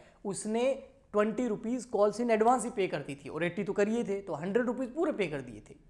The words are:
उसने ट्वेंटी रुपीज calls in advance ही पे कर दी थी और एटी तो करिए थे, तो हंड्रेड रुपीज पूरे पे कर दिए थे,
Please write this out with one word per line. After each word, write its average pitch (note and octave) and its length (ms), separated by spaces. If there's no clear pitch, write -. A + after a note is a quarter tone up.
उसने A3 480
ट्वेंटी G#3+ 340
रुपीज A3 440
calls G#3 280
in A#3+ 120
advance A3+ 320
ही A#3+ 80
पे F#3+ 160
कर D#3+ 120
दी C#3 160
थी C3 140
और D#3 140
एटी F3 200
तो G3 100
करिए G#3+ 300
थे, G3 180
तो F3 140
हंड्रेड G3 300
रुपीज B3 280
पूरे D#4+ 180
पे F#3+ 160
कर C#3+ 140
दिए A#2 200
थे, - 120